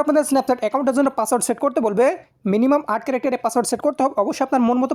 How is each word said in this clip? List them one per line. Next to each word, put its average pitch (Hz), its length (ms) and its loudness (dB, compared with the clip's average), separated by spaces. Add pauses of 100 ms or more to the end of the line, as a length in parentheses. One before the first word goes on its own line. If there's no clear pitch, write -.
আপনাদের 302 260 2
Snapchat 254 320 0
অ্যাকাউন্টের 254 360 0
জন্য 277 100 2 (100)
পাসওয়ার্ড 226 300 0
সেট 233 160 -2
করতে 277 220 -2
বলবে, 214 200 2 (460)
মিনিমাম 262 300 2 (120)
আট 220 120 -4
ক্যারেক্টারের 247 380 -2
পাসওয়ার্ড 233 260 0
সেট - 160 -2
করতে 294 180 -2
হবে। 277 180 0
অবশ্যই 269 240 -2
আপনার 262 220 2
মন 247 140 2
মতো 262 120 -2